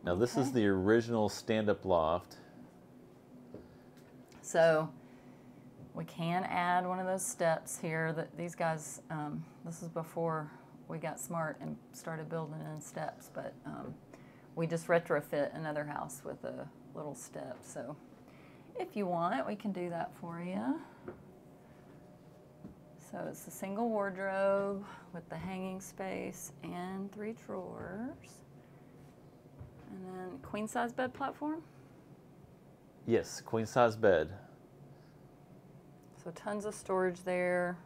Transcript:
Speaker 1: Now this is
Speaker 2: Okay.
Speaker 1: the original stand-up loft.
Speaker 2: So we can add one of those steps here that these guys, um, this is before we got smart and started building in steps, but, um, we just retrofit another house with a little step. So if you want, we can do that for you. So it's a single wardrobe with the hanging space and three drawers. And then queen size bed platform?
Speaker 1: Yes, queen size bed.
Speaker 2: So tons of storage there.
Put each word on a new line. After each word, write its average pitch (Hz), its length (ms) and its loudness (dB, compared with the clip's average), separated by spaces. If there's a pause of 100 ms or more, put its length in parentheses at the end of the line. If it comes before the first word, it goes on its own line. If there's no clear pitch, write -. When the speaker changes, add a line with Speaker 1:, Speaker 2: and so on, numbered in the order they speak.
Speaker 1:
Now 87 100 2
this 117 220 4
is 131 120 4
Speaker 2:
Okay. 127 120 4
Speaker 1:
the 104 60 6
original 107 600 6
stand-up 107 560 2
loft. 85 520 4 (2000)
Speaker 2:
So 160 460 8 (1040)
we 165 100 -4
can 170 400 0
add 180 420 2
one 180 120 0
of 185 80 0
those 185 180 0
steps - 540 0
here 160 360 0
that - 220 -4
these 170 180 -6
guys, 160 560 -2
um, 156 340 -4 (200)
this 170 180 -8
is 170 60 -8
before 160 640 -2 (380)
we 160 100 -6
got 156 220 -6
smart 160 400 -4
and 156 160 -6 (160)
started 156 360 -8
building 156 320 -4
in 156 200 -8
steps, - 520 -8
but, 139 200 -8 (140)
um, - 280 -8 (640)
we 165 100 0
just 165 220 -2
retrofit 160 680 4
another 151 300 -2
house 147 400 -6
with 135 200 -8
a 127 220 -6 (280)
little 151 200 -8
step. 131 480 -10
So 135 320 -8 (840)
if 359 180 -6
you 202 100 2
want, 175 400 2
we 208 80 -2
can 208 180 -2
do 180 180 -2
that 170 260 -4
for 170 240 -8
you. 214 400 -2 (2250)
So 196 80 -6 (100)
it's - 180 -10
a 180 40 -12
single 202 380 -2
wardrobe 196 960 2 (280)
with 165 160 -10
the 160 80 -8
hanging 185 440 -6
space 190 720 -8 (120)
and 185 480 -6
three 214 200 -6 (140)
drawers. 185 960 -8 (1500)
And 190 140 -8 (120)
then 185 260 -8
queen 214 260 -4
size 240 240 -2
bed 254 200 -2
platform? 302 500 -4 (1400)
Speaker 1:
Yes, 113 340 2
queen 113 260 0
size 117 300 6
bed. 92 360 8 (1900)
Speaker 2:
So 175 100 -8
tons 208 320 -4
of 208 100 -4
storage 185 500 2
there. 180 600 2